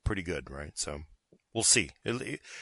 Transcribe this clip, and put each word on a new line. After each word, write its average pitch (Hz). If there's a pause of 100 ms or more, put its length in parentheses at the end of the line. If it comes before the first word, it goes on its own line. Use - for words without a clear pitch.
pretty 98
good, 82
right? 73
So 73 (520)
we'll 113
see. 87 (160)
It, 117
it, 139 (220)